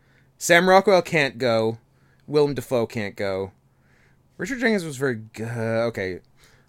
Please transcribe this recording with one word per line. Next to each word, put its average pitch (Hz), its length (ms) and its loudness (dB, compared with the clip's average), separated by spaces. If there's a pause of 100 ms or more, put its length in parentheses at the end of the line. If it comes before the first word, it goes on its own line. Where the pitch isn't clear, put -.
(360)
Sam 175 320 4
Rockwell 185 320 6
can't 139 380 -2
go. 113 400 0 (480)
Willem 143 280 0
Dafoe 120 320 -2
can't 101 300 -8
go. 95 360 -6 (840)
Richard 226 240 -8
Jenkins 220 240 0
was 143 140 -12
very 135 160 -2 (180)
good. 110 160 -10
Okay. 113 720 -4 (480)